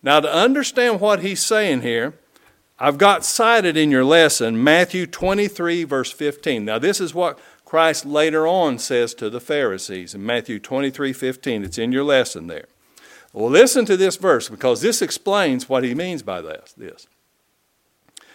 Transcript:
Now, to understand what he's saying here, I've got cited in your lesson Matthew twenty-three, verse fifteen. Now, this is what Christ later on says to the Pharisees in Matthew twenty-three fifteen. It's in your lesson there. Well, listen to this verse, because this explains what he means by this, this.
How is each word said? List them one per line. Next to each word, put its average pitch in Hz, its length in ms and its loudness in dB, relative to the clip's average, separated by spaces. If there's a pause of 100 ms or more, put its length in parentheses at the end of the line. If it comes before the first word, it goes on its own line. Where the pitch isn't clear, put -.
Now, 143 180 4
to 147 100 -4
understand 240 680 0
what 202 200 2
he's 190 220 -6
saying 202 380 0
here, 117 320 -4 (680)
I've 143 200 0
got 190 260 4
cited 220 540 2
in 151 120 4
your 131 140 4
lesson 131 580 4
Matthew 175 440 2
twenty-three, 180 800 -2
verse 135 280 -4
fifteen. 143 540 -4
Now, 110 120 -2
this 185 220 0
is 156 140 -6
what 165 240 -2 (260)
Christ 160 400 0
later 156 420 0
on 165 320 0
says 120 360 -2
to 107 160 -8
the 117 100 -10
Pharisees 98 720 -6
in 101 120 -12
Matthew 117 320 -4
twenty-three 135 560 -6
fifteen. 127 500 -6
It's 87 140 -12
in 117 140 -2
your 135 120 0
lesson 127 420 0
there. 80 200 -14 (680)
Well, 110 160 -4
listen 233 380 6
to 196 100 2
this 185 200 0
verse, 151 320 2
because 113 320 -2
this 226 200 0
explains 165 680 -2
what 131 160 0
he 120 100 -4
means 170 260 -6
by 95 200 -8
this, 78 360 -16
this. - 300 -20 (1300)